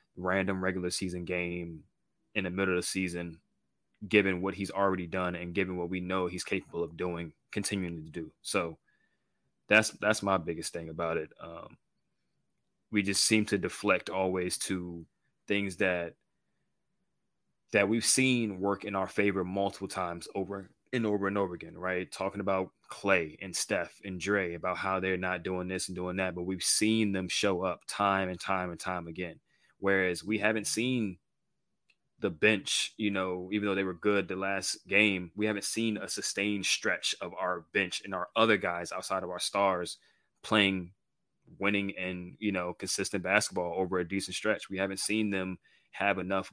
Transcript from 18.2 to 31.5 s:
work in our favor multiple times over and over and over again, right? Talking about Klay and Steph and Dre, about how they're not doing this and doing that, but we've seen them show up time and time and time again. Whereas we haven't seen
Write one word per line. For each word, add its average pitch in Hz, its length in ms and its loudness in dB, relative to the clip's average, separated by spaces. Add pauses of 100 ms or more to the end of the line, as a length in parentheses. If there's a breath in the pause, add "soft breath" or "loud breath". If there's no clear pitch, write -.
work 101 240 0
in 101 100 -4
our 95 140 0
favor 98 360 2
multiple 98 440 -2
times 87 460 -6
over 98 360 -6 (220)
and 117 120 0
over 104 220 0
and 98 100 0
over 95 180 0
again, 82 220 -14
right? 92 340 -2
Talking 95 300 -4
about 95 300 0 (200)
Klay 87 520 2
and 92 120 -10
Steph - 500 -2
and 95 140 -6
Dre, 92 360 2
about 90 240 -2
how 95 220 0
they're 92 180 0
not 90 240 -2
doing 90 260 -2
this 92 200 -4
and 92 80 -8
doing 90 200 -4
that, 92 180 0
but 87 100 6
we've 92 180 4
seen 110 500 6
them 92 160 0
show 92 340 4
up 90 240 0
time 95 440 2
and 90 100 -6
time 92 300 -2
and 85 100 -10
time 90 260 -4
again. 85 340 -8 (400)
Whereas 92 440 2
we 104 140 0
haven't 107 280 2
seen 113 520 -2 (1040)